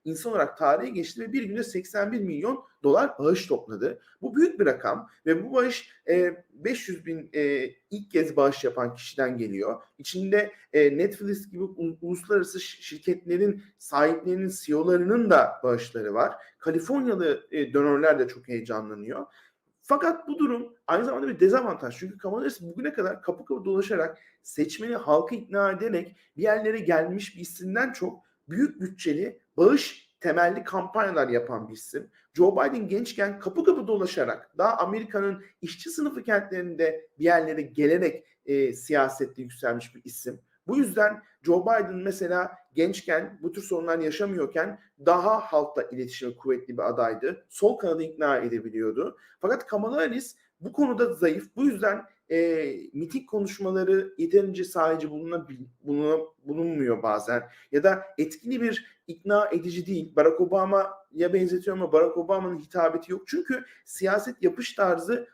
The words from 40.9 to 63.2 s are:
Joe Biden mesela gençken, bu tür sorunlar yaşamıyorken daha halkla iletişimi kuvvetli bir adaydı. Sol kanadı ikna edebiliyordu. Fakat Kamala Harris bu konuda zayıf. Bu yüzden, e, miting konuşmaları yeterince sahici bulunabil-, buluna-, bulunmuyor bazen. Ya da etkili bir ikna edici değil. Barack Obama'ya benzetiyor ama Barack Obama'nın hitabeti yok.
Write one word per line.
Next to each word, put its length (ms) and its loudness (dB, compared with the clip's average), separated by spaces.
Joe 200 4
Biden 340 2
mesela 560 -2
gençken, 680 -2
bu 100 -6
tür 100 -10
sorunlar 360 -2
yaşamıyorken 800 -4
daha 340 4
halkla 420 -2
iletişimi 540 -8
kuvvetli 420 -4
bir 100 -2
adaydı. 600 -2
Sol 300 2
kanadı 240 -2
ikna 360 0
edebiliyordu. 800 -4
Fakat 260 -2
Kamala 300 -4
Harris 400 -4
bu 120 -12
konuda 420 2
zayıf. 420 0
Bu 80 2
yüzden, 380 0
e, 360 2
miting 340 -8
konuşmaları 920 0
yeterince 460 2
sahici 460 0
bulunabil-, 560 -8
buluna-, 460 0
bulunmuyor 580 -2
bazen. 400 0
Ya 100 2
da 200 4
etkili 440 -4
bir 240 -4
ikna 460 0
edici 340 -4
değil. 300 -6
Barack 240 6
Obama'ya 920 0
benzetiyor 440 0
ama 160 -2
Barack 240 4
Obama'nın 420 -2
hitabeti 540 -2
yok. 140 -6